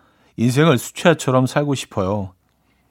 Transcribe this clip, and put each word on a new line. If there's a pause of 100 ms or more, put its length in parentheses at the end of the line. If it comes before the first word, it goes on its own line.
(360)
인생을
수채화처럼
살고
싶어요. (580)